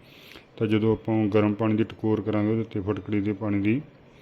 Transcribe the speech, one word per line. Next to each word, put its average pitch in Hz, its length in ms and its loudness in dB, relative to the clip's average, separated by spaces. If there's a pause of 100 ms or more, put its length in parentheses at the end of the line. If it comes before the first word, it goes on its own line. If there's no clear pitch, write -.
(560)
ਤਾਂ 113 100 -2
ਜਦੋਂ 110 260 2
ਆਪਾਂ 110 340 0
ਗਰਮ 104 280 4
ਪਾਣੀ 110 200 0
ਦੀ 110 100 2
ਟਕੋਰ 107 360 -2
ਕਰਾਂਗੇ 104 300 0
ਉਹਦੇ 113 120 0
'ਤੇ 107 180 -8
ਫਟਕੜੀ 101 400 -4
ਦੇ 104 120 -2
ਪਾਣੀ 101 280 -2
ਦੀ, 113 220 0 (400)